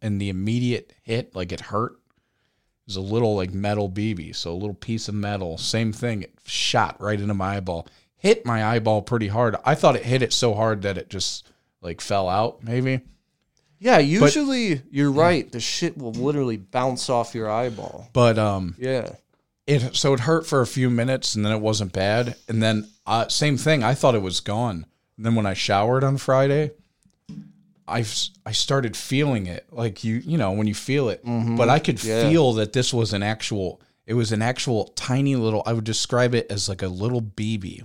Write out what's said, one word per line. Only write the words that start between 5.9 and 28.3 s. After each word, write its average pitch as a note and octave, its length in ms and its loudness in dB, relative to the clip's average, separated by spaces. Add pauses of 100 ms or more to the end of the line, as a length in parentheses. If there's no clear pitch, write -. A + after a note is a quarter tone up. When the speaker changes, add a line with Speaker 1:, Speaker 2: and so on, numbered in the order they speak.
Speaker 1:
thing. A2+ 300 -4
It - 100 -16 (140)
shot - 520 0
right G2+ 220 -2
into G2+ 140 -2
my G2 220 -2
eyeball. F2+ 300 -6 (300)
Hit A3 300 2
my A2+ 180 0
eyeball A2 380 2
pretty A2 260 -2
hard. A2 360 0
I C#3 100 4
thought D3 220 4
it G2 80 -6
hit B2+ 180 2
it A2+ 100 0
so A#2 220 2
hard G#2+ 280 0
that G2 160 -2
it - 120 -12
just, - 360 -6 (360)
like, E2+ 180 -8
fell G2 280 0
out, G#2 360 0
maybe. B2+ 360 0 (840)
Speaker 2:
Yeah, A#3 140 6
Speaker 1:
But D3+ 80 8
Speaker 2:
usually, A#3+ 880 4
you're C#3+ 200 2
right. D#3 400 4
The A#2+ 100 -8
shit - 360 -4
will B2 160 -8
literally B2+ 460 0
bounce B2+ 500 -2
off A#2+ 260 0
your A2 160 -4
eyeball. A2 640 -6
Speaker 1:
But, A#2+ 260 6
um, F#2+ 380 0
Speaker 2:
Yeah. B2+ 360 -4 (540)
Speaker 1:
it, B2+ 300 0
so C#3 160 2
it C3 80 2
hurt D#3+ 260 0
for C#3+ 140 2
a A#2 60 2
few B2+ 240 0
minutes, B2 440 0
and G#2 120 0
then G#2+ 60 2
it A2 100 0
wasn't G#2 300 0
bad. A2 420 0 (120)
And A2 160 0
then, A2 280 2 (160)
uh, A2 220 2
same D3+ 280 2
thing. D3+ 260 2
I A#2+ 120 4
thought C#3 200 4
it G#2+ 60 2
was F#2 200 -4
gone. G#2 440 -4 (320)
And G#2+ 80 -8
then A2+ 100 2
when A2 120 2
I F#2+ 80 0
showered A2+ 500 2
on C3+ 140 2
Friday, C#3 540 2 (1160)
I A#2+ 120 -2
s-, - 300 -4 (160)